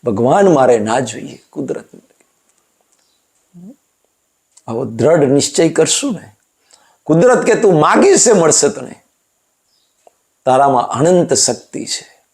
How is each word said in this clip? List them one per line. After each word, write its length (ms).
ભગવાન 500
મારે 260
ના 200
જોઈએ." 500
કુદરત 360
આવો 180
દ્રઢ 380
નિશ્ચય 460
કરશું 440
ને, 200
કુદરત 420
કે, 100
"તું 240
માગી 380
છે 140
મળશે 380
તને, 340
તારામાં 420
અનંત 460
શક્તિ 520
છે 480